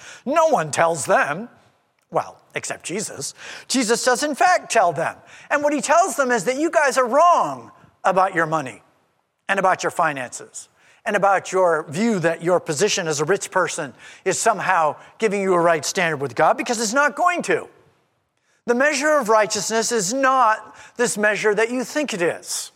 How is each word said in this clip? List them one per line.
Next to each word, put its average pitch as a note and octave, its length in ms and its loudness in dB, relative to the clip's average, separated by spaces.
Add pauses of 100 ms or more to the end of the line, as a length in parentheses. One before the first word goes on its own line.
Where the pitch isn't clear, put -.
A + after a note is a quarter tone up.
(280)
No D#4+ 220 2
one F3 200 0
tells E3 360 0
them, G#3+ 440 0 (640)
well, - 280 -6 (140)
except - 320 -10
Jesus. D#3 480 -8 (340)
Jesus A#3 380 0
does, B3+ 160 2
in D4 140 -2
fact, F4 360 2
tell F#3 220 4
them. C#3 240 -4 (320)
And D4 140 0
what D4 100 0
he C#4 80 -2
tells D#4+ 360 2
them C4 120 0
is A#3 140 2
that B3+ 140 -2
you D#4+ 120 0
guys C#4 300 2
are B3+ 80 2
wrong A3 640 2 (320)
about F#3 320 2
your E3 100 2
money C#3+ 380 -6 (680)
and G3 80 0
about F#3 240 2
your E3+ 80 -2
finances C3+ 800 -6 (340)
and G#3 120 -4
about F#3+ 360 2
your E3+ 380 2
view G3+ 300 0
that E3 240 -2
your F3 160 2
position F3 480 -2
as D3 120 -2
a D3+ 60 0
rich F#3 240 -2
person D#3 460 -2 (280)
is F#3 140 0
somehow E3+ 580 0 (220)
giving G3+ 240 0
you F#3+ 140 2
a F3 40 4
right E3 240 2
standard E3 380 -2
with C3 140 -6
God, E3 200 4
because A#3+ 240 -4
it's A3 140 -4
not C#4+ 220 2
going F4 260 0
to. E3 260 -2 (1000)
The A#3+ 80 2
measure D4 420 2
of A3 120 -2
righteousness G#3+ 640 2
is G#3+ 220 -2
not C4 640 0 (220)
this A#3 200 -2
measure G#3 360 0
that A3+ 180 0
you B3+ 120 -4
think C#4+ 300 -4
it F3+ 80 -4
is. - 540 -4